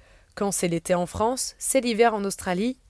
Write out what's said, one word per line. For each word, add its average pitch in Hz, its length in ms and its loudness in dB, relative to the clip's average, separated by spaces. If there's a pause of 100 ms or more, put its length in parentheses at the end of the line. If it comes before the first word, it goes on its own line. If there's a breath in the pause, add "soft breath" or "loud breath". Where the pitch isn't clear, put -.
(340 soft breath)
Quand 202 160 -2
c'est 180 180 -2
l'été 170 260 0
en 175 100 2
France, 233 540 -2
c'est - 240 0
l'hiver 226 320 4
en 202 100 -4
Australie 196 540 -2 (120)